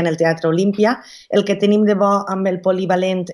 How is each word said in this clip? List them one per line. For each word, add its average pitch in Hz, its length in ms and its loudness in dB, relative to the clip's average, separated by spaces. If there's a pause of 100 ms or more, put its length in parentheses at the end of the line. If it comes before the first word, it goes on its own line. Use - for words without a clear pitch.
en - 20 0
el 160 140 -2
Teatre 165 260 0
Olímpia. 202 460 0 (360)
El 196 140 2
que 196 160 -2
tenim 208 300 2
de 208 100 2
bo 202 140 2 (180)
amb 190 160 -4
el 180 160 -2
polivalent 185 720 0